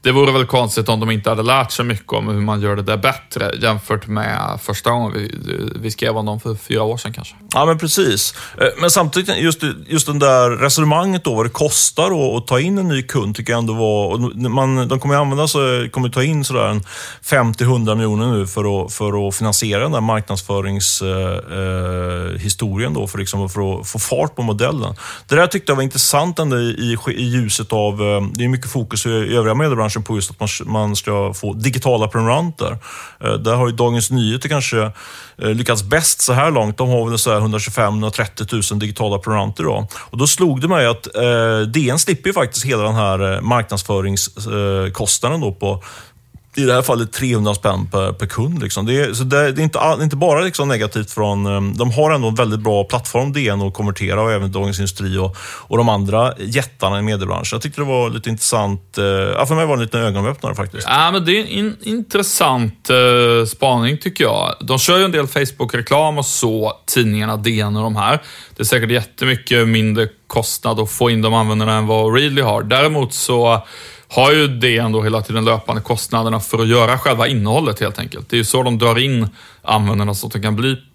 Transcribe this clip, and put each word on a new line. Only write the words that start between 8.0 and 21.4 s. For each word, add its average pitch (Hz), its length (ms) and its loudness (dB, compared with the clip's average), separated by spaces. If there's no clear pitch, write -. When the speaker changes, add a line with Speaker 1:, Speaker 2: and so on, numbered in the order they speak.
Speaker 2:
Eh, 131 60 4
men 170 100 4
samtidigt, 185 460 0
just, 156 260 0
just 156 200 0
den 147 120 -2
där 131 320 6
resonemanget 156 760 2
då, 131 100 -2
vad 110 120 0
det 120 40 -2
kostar - 540 0
att, 139 380 0
att - 40 -12
ta 131 140 2
in 190 180 0
en 185 100 0
ny 135 140 0
kund, 107 340 -2
tycker 117 160 -4
jag 117 60 2
ändå 113 140 0
var, 107 400 2
och 120 240 -2
man, 127 520 0
de 131 120 0
kommer 143 140 0
ju 143 60 4
använda 143 280 0
så, 127 440 0
kommer 127 160 -2
ta 127 140 0
in 147 220 0
sådär 117 240 0
en 104 140 0
femtio, 120 420 2
hundra 117 300 4
miljoner 110 320 0
nu 104 200 0
för 101 380 -2
att, - 80 -10
för 101 360 -2
att 95 80 -4
finansiera 104 460 0
den 156 100 -2
där 123 80 0
marknadsförings-, 101 1000 -2
eh, 95 560 -4